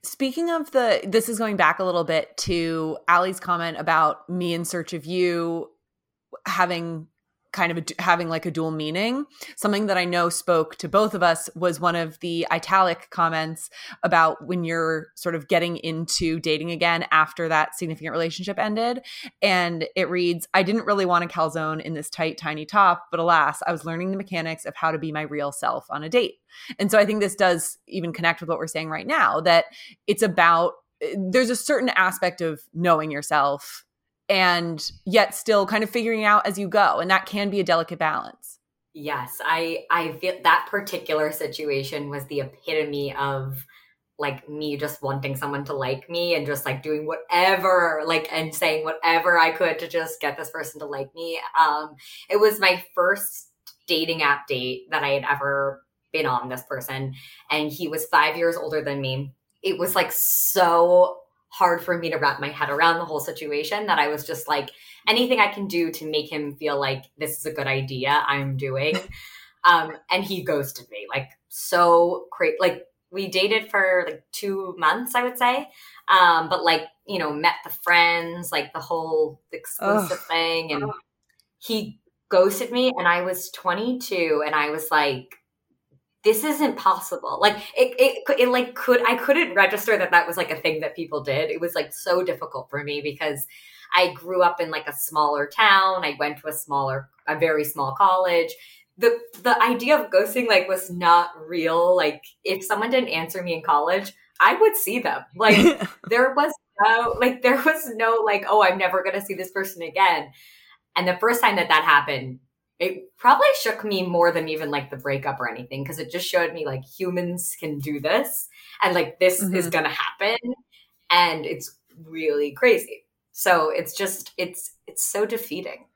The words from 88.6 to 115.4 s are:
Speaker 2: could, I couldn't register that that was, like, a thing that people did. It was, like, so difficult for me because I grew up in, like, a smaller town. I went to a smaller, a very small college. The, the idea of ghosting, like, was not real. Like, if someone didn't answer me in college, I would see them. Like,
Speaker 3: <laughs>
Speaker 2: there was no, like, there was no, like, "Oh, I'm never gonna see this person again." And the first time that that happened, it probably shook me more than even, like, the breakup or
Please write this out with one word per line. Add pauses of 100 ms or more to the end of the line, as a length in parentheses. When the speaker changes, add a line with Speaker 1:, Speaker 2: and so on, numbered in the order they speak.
Speaker 2:
could,
I
couldn't
register
that
that
was,
like,
a
thing
that
people
did.
It
was,
like,
so
difficult
for
me
because (480)
I
grew
up
in,
like,
a
smaller
town.
I
went
to
a
smaller, (180)
a
very
small
college. (460)
The, (280)
the
idea
of
ghosting,
like,
was
not (100)
real.
Like, (200)
if
someone
didn't
answer
me
in
college, (300)
I
would
see
them. (140)
Like, (100)
Speaker 3:
<laughs>
Speaker 2:
there
was (320)
no,
like,
there
was
no,
like,
"Oh,
I'm
never
gonna
see
this
person
again." (640)
And
the
first
time
that
that
happened, (400)
it
probably (160)
shook
me
more
than
even,
like,
the
breakup
or